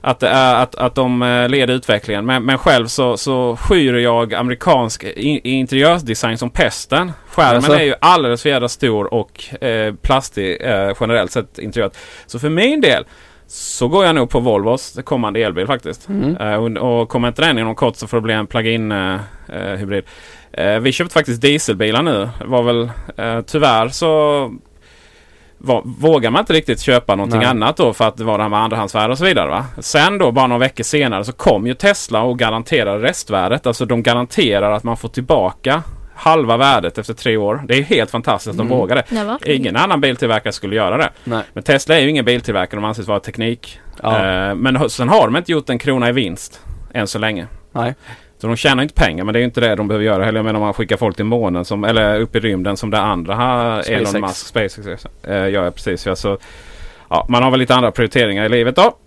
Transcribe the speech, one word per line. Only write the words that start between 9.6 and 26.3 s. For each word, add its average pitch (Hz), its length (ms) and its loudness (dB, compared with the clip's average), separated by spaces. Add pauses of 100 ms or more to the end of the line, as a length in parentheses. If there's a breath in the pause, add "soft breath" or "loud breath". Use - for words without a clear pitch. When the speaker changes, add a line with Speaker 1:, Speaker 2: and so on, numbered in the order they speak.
Speaker 1:
eh, 110 300 -2
plastig, 98 680 -2
eh, 101 400 0
generellt 110 320 0
sett - 260 -6
interiört. 104 340 -4 (340 loud breath)
Så - 120 -12
för 143 100 -2
min 233 320 2
del 151 240 4 (420 soft breath)
så - 420 -6
går 190 160 4
jag 165 100 4
nog 127 160 0
på 127 100 2
Volvos 113 640 0
kommande 113 360 -2
elbil 95 260 -2
faktiskt. 123 420 -6
Speaker 2:
Mm. 151 280 -2
Speaker 1:
Eh, 107 180 -4
och, 117 480 0
och 113 60 -4
kommer 120 200 -2
inte 120 140 -2
den 151 160 2
inom 113 160 -2
kort 117 220 0
så 113 100 -10
får 120 100 -4
det 117 60 2
bli 113 120 -2
en 107 120 -2
plug-in, 113 460 -2
eh, 95 220 -2 (340 loud breath)
eh, 95 280 -8
hybrid. 98 280 -4 (480 loud breath)
Eh, 101 260 0
vi 127 140 0
köpte 175 220 -4
faktiskt 127 280 0
dieselbilar 117 600 2
nu. 117 260 0 (100)
Det - 80 -10
var 123 160 2
väl, 117 280 0 (260 loud breath)
eh, 113 240 -4
tyvärr 120 480 2
så 147 600 0 (1080 soft breath)
va-, 120 260 0
vågar 127 460 2